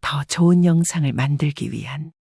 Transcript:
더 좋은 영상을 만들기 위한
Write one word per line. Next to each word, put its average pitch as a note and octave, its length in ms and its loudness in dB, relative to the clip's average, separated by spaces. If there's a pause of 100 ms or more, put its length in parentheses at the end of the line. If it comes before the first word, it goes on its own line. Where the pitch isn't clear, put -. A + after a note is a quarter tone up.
더 C#3+ 220 -4
좋은 F3 420 4
영상을 E3 460 2
만들기 C#3 600 -2
위한 C3+ 400 -10 (200)